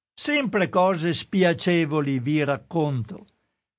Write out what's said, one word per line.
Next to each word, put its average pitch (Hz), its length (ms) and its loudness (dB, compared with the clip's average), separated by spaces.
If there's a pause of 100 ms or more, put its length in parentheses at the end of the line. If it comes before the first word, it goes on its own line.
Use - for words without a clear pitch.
(140)
Sempre 233 540 -2
cose 180 460 2
spiacevoli 160 1080 0
vi 147 240 0
racconto, 139 800 -4 (540)